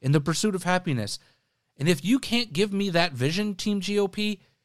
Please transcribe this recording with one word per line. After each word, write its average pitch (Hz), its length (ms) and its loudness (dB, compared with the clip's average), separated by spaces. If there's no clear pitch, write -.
in 135 100 2
the 151 100 4
pursuit 165 320 0
of 180 80 -4
happiness. 170 560 -2
And 143 140 0
if 165 160 2
you 247 140 4
can't 233 340 -2
give 196 180 0
me 196 200 0
that 170 220 2
vision, 170 420 0
Team 202 260 -2
G 202 160 -2
O 202 100 2
P, 208 340 -4